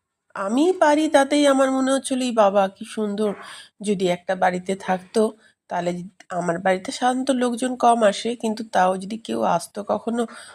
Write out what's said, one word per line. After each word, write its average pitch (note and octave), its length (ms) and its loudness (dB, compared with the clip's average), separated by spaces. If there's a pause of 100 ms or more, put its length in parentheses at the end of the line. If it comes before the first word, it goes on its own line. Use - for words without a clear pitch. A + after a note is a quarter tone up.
(340)
আমি B3 380 0
পারি, D#4 360 4
তাতেই D4 380 4
আমার C4+ 240 4
মনে C4 220 0
হচ্ছিল, C4+ 300 -2
"এই B3+ 100 -2
বাবা, G3+ 360 4
কি G3 160 -14
সুন্দর, G#3 500 -4 (480)
যদি G3 260 -2
একটা F3+ 260 -2
বাড়িতে F#3 420 -2
থাকতো, F#3 460 -2 (460)
তাহলে।" F3 220 -4 (380)
আমার F3 300 -2
বাড়িতে F#3+ 340 0
সাধারণত B3+ 380 0
লোকজন B3 460 -2
কম A#3 260 4
আসে, A3 340 0
কিন্তু A3 280 -4
তাও F#3 320 0
যদি F#3+ 220 -10
কেউ A3+ 240 -8
আসতো G3 460 -2
কখনো, A3+ 380 -2 (280)